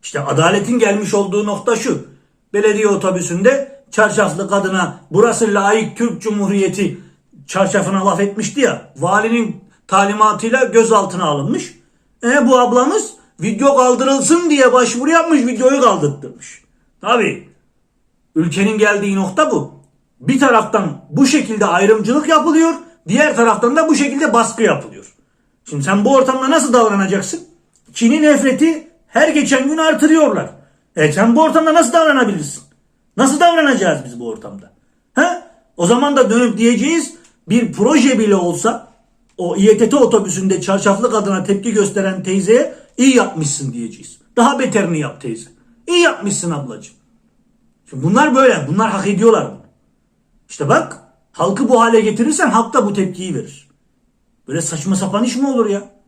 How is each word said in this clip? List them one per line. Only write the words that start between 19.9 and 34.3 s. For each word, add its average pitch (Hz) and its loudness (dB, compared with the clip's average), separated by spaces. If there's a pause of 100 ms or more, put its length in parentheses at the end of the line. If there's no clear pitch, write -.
Bir 262 -2
taraftan 208 0
bu 170 2
şekilde 220 0
ayrımcılık 208 0
yapılıyor, 320 2 (360)
diğer 277 0
taraftan 233 2
da 320 2
bu 311 4
şekilde 277 -2
baskı 233 0
yapılıyor. - -4 (560)
Şimdi 143 -8
sen 202 0
bu 277 4
ortamda 262 0
nasıl 294 0
davranacaksın? 202 0 (540)
Kini, 277 2
nefreti 302 2 (180)
her 311 2
geçen 277 0
gün 311 -2
artırıyorlar. 311 2 (460)
E, 151 0
sen 226 2
bu 311 4
ortamda 320 2
nasıl 311 4
davranabilirsin? 247 0 (540)
Nasıl 285 0
davranacağız 269 2
biz 120 -16
bu 117 -10
ortamda? 101 -16 (420)